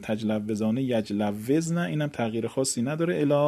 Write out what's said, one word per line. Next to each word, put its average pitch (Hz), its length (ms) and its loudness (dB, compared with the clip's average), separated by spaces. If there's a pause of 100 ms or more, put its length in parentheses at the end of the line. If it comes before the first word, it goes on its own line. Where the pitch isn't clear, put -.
تجلوزانه، 110 800 0
یجلوزن، 117 960 0
اینم 151 300 -2
تغییر 113 380 -2
خاصی 127 360 0
نداره 165 340 0
الی 143 160 2 (160)